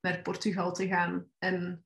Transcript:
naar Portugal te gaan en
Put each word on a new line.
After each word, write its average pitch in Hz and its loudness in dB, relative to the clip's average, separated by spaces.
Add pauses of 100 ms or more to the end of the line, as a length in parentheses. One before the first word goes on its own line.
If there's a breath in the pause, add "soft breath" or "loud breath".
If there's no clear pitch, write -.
naar 175 0
Portugal 180 0
te 190 0
gaan 180 0
en 180 -2